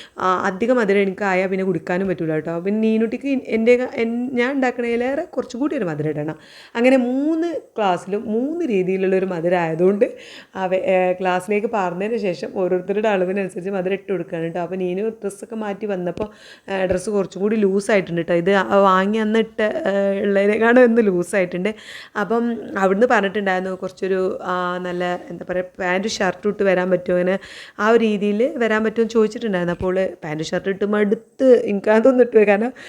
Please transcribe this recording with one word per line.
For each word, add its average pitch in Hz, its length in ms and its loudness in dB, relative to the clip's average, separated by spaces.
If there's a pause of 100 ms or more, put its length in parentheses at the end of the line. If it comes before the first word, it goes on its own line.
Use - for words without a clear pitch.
(200)
ആ, 185 260 0
അധികം 202 300 0
മധുരം 202 260 2
എനിക്കായാൽ 190 460 0
പിന്നെ 190 180 -2
കുടിക്കാനും 185 420 -2
പറ്റൂല 165 240 -2
കേട്ടോ. 160 280 -4
പിന്നെ 202 220 -2
നീനുട്ടിക്ക് 220 460 0
എൻ-, 262 200 -2
എൻ്റെ 226 300 4
ക-, 254 180 -4
എൻ-, 233 380 -4
ഞാൻ 247 180 0
ഉണ്ടാക്കണതിലേറെ 247 720 -2
കുറച്ചും 269 380 -6
കൂടി 302 160 -2
ഒരു 226 100 -2
മധുരം 151 240 -2
ഇടണം. 151 260 -4 (400)
അങ്ങനെ 254 220 6
മൂന്ന് 294 580 0 (220)
ക്ലാസ്സിലും 196 540 -2
മൂന്ന് 294 380 -2
രീതിയിലുള്ളൊരു 190 560 0
മധുരം 175 340 0
ആയതുകൊണ്ട് 175 540 0 (420)
അവ, 190 200 -2
ഏ, 185 380 2
ക്ലാസ്സിലേക്ക് 185 540 -2
പാർന്നതിന് 202 500 -2
ശേഷം 196 380 -4
ഓരോരുത്തരുടെ 190 540 0
അളവിനനുസരിച്ച് 190 600 -2
മധുരം 190 240 -2
ഇട്ട് 190 180 -6
കൊടുക്കുകയാണ് 170 340 -4
കേട്ടോ. 170 140 -6
അപ്പോൾ 170 160 -6
നീനു 190 340 -4
ഡ്രസ്സൊക്കെ 208 460 -10
മാറ്റി 208 300 -6
വന്നപ്പോൾ, 180 420 -4 (440)
ഏ, 190 140 -2
ഡ്രസ്സ് 180 240 -2
കുറച്ചും 190 320 -2
കൂടി 214 140 0
ലൂസായിട്ടുണ്ട് 190 640 0
കേട്ടോ. 170 120 -2
ഇത് 170 180 2
ആ 202 260 4
വാങ്ങി 196 400 4
അന്ന് 220 220 2
ഇട്ട, 226 220 -2
ഏ, 196 600 0
ഉള്ളതിനേക്കാളും 214 640 4
ഒന്ന് 233 180 4
ലൂസായിട്ടുണ്ട്. 185 760 0 (460)
അപ്പം 233 360 -2 (200)
അവിടുന്ന് 196 340 4
പറഞ്ഞിട്ടുണ്ടായിരുന്നു 196 600 0
കുറച്ചൊരു, 185 720 -4
ആ, 180 360 -2
നല്ല 180 420 -4 (100)
എന്താ 170 200 -12
പറയുക, 180 160 -2 (140)
പാൻറ്റ് 185 300 -2
ഷർട്ട് 196 380 -2
ഇട്ട് 208 160 0
വരാൻ 185 280 2
പറ്റുമോ, 180 260 0
അങ്ങനെ 180 220 0 (400)
ആ 208 100 2
ഒരു 233 100 6
രീതിയിൽ 214 580 0
വരാൻ 220 260 0
പറ്റുമോ 220 200 0
എന്ന് 220 60 -2
ചോദിച്ചിട്ടുണ്ടായിരുന്നു. 214 640 0
അപ്പോൾ 170 120 -6
അവള് 185 240 0 (140)
പാൻറ്റ് 156 200 -6
ഷർട്ട് 180 260 -4
ഇട്ട് 196 160 -2
മടുത്ത് 208 800 2
എനിക്കതൊന്നും 226 580 4
ഇട്ട് 233 140 2
വരാൻ, 208 100 6
കാരണം 214 260 2 (160)